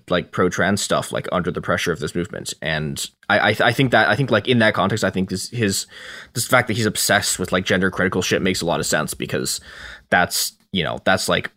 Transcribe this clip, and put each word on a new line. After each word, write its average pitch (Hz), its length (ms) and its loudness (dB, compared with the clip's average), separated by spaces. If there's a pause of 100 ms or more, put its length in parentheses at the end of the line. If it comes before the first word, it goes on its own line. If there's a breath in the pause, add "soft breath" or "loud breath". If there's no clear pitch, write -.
like, - 220 -2
pro-trans 95 500 0
stuff, - 300 -2
like, - 200 -6
under 87 200 -2
the 90 100 -6
pressure 90 300 -2
of 78 80 -4
this 80 160 -6
movement. - 380 -6 (100)
And 76 440 -4 (220)
I, 104 220 4
I, 107 40 0 (100)
I 123 80 4
think 135 180 2
that, - 180 6
I 107 60 4
think, 127 160 0
like, 107 160 2
in 123 120 4
that 110 140 4
context, 98 300 0
I 95 80 2
think 95 180 -2
this, 95 200 -6
his, 107 360 -2 (480 loud breath)
this - 140 -4
fact 123 200 4
that 107 100 -2
he's 113 100 0
obsessed - 500 2
with, 90 140 -6
like, 92 140 2
gender 92 260 2
critical 95 320 0
shit 80 180 0
makes 92 200 0
a 82 40 -4
lot 80 140 0
of - 80 -4
sense, 78 260 -2
because - 480 -6 (480 loud breath)
that's, - 440 2 (200)
you 90 100 0
know, 60 220 -4
that's, 95 240 2
like, - 280 0